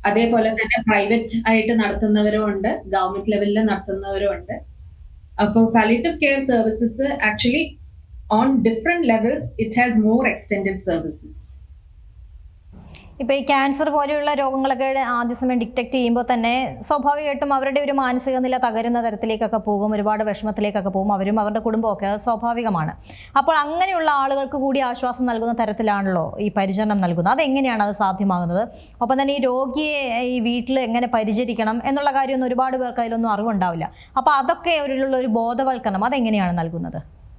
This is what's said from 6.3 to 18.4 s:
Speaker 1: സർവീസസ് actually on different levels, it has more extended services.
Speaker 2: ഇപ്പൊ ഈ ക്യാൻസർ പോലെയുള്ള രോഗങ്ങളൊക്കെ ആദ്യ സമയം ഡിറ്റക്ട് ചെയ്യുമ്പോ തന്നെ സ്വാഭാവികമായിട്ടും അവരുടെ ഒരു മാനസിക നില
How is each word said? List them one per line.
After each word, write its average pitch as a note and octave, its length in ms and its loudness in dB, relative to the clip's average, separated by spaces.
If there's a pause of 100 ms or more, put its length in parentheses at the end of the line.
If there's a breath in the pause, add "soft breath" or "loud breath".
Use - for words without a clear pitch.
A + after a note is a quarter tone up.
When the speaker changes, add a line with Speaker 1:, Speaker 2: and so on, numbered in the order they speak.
Speaker 1:
സർവീസസ് A#3 640 0
actually B3 800 0 (600)
on C4 120 4
different A3+ 480 2
levels, A#3 400 2 (220)
it A3 60 -2
has A3 360 4
more A3+ 180 4
extended G3 520 -2
services. - 840 -4 (1600 loud breath)
Speaker 2:
ഇപ്പൊ C4+ 140 2
ഈ C#4 60 0
ക്യാൻസർ C#4 500 2
പോലെയുള്ള D4 440 0
രോഗങ്ങളൊക്കെ C4+ 500 0 (140)
ആദ്യ A#3+ 360 -2
സമയം B3+ 240 0
ഡിറ്റക്ട് A#3+ 360 -4
ചെയ്യുമ്പോ A#3+ 380 2
തന്നെ A#3 500 0
സ്വാഭാവികമായിട്ടും C#4+ 680 0
അവരുടെ C4+ 280 0
ഒരു C#4+ 120 -2
മാനസിക B3+ 440 0
നില B3+ 200 0